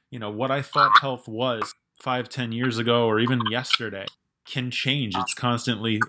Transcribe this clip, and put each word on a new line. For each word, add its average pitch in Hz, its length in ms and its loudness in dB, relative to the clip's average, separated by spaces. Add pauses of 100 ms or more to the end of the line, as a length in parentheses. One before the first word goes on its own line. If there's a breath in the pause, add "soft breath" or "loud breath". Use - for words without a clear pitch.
(100)
you - 80 -10
know, 107 120 -6
what 117 200 -2
I 139 120 0
thought 139 380 4
health 131 280 -4
was 113 460 -2 (260)
five, 127 280 -2
ten 120 240 -6
years 117 260 0
ago, 117 280 4
or 110 140 4
even 123 200 2 (100)
yesterday 110 560 -4 (400)
can 127 240 -4
change. 123 460 -2
It's 98 180 -2
constantly, 117 640 0 (120)